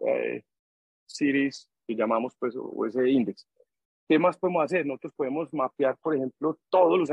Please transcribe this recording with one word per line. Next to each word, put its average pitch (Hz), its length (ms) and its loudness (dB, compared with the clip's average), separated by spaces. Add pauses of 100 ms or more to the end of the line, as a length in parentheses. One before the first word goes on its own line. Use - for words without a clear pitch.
eh, - 340 -2 (640)
cities 139 640 -2 (160)
que 113 100 -6
llamamos, 113 440 -2
pues, 123 160 -4
o, 127 80 -10
o - 220 -6
ese 127 240 0
index. 117 360 0 (600)
¿Qué 156 120 4
más 175 180 2
podemos 180 260 0
hacer? 151 220 -2
Nosotros 143 320 -8
podemos 147 340 -4
mapear, 131 460 -2
por 160 180 -2
ejemplo, 139 440 -4 (100)
todos 180 300 6
los 156 140 0